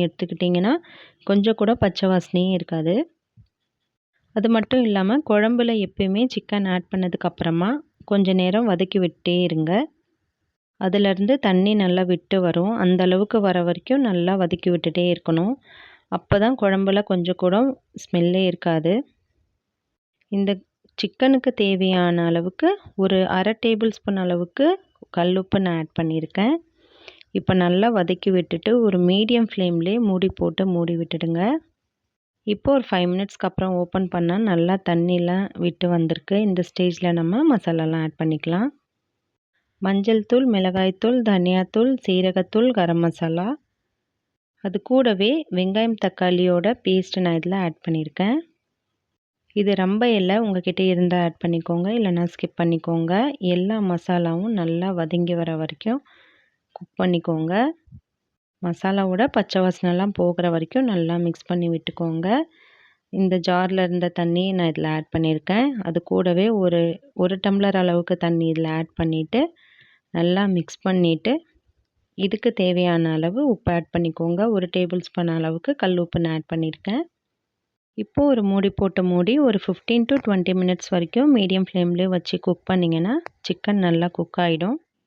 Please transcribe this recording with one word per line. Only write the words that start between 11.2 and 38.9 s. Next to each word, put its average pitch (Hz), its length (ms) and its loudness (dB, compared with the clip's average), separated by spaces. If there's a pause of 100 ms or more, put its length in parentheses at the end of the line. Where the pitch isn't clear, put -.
தண்ணி 190 220 4 (120)
நல்லா 180 200 2 (100)
விட்டு 190 340 -2
வரும். 175 260 0 (120)
அந்த 180 220 2
அளவுக்கு 202 400 2
வர 180 200 2
வரைக்கும் 247 420 0
நல்லா 185 320 0
வதக்கி 180 320 -2
விட்டுட்டே 175 400 -2
இருக்கணும். 170 400 -2 (640)
அப்பதான் 220 460 0
குழம்புல 196 380 2 (120)
கொஞ்சம் 180 320 -2
கூட 180 100 2 (480)
ஸ்மெல்லே 175 480 0
இருக்காது. 165 420 0 (1400)
இந்த 202 200 0 (460)
சிக்கனுக்கு 254 640 2
தேவையான 185 720 2
அளவுக்கு 175 400 0 (320)
ஒரு 190 160 2 (180)
அரை 190 180 0 (100)
டேபிள் 226 320 0
ஸ்பூன் 196 280 -4
அளவுக்கு 175 420 -2 (520)
கல்லுப்பு 185 480 0
நான் 170 140 0
ஆட் 156 200 -8
பண்ணியிருக்கேன். 160 540 -2 (840)
இப்போ 185 240 0
நல்லா 180 340 2
வதக்கி 185 400 -2
விட்டுட்டு 175 360 -2 (140)
ஒரு 190 120 2 (100)
மீடியம் 220 440 2
ஃப்ளேம்லேயே 180 560 -2
மூடி 185 220 0 (100)
போட்டு 170 340 -2
மூடி 170 260 -2
விட்டுடுங்க. 165 420 -4 (1080)
இப்போ 208 300 -2
ஒரு 240 120 -2
ஃபைவ் 180 240 0
மினிட்ஸ்க்கு 196 360 -4
அப்புறம் 185 300 -2
ஓப்பன் 180 340 -2
பண்ணா 175 220 0 (140)
நல்லா 175 260 2 (140)
தண்ணிலாம் 175 580 0 (160)
விட்டு 175 320 -2
வந்திருக்கு. 165 420 -2 (100)
இந்த 180 220 0
ஸ்டேஜ்ல 180 520 0
நம்ம 185 200 0 (120)
மசாலாலாம் 160 520 0
ஆட் 156 160 -8
பண்ணிக்கலாம். 165 480 -2 (1120)